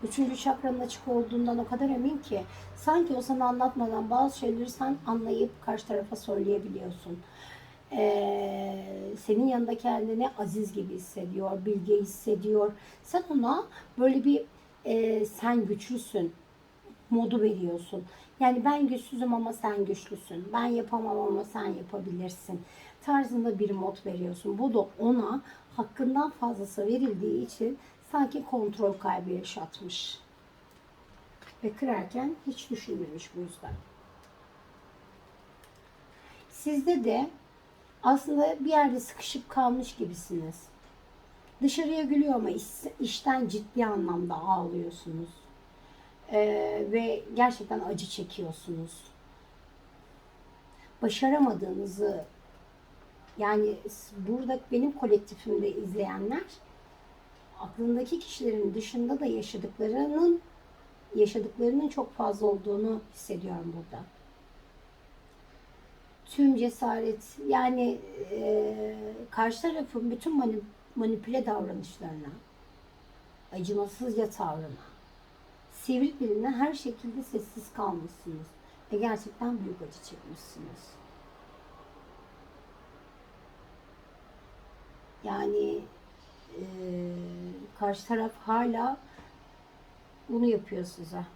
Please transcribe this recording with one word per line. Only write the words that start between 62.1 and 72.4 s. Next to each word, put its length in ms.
fazla 340
olduğunu 540
hissediyorum 640
burada. 260
Tüm 300
cesaret, 920
yani, 520
e, 640
karşı 300
tarafın 500
bütün 260
mani-, 240
manipüle 500
davranışlarına, 840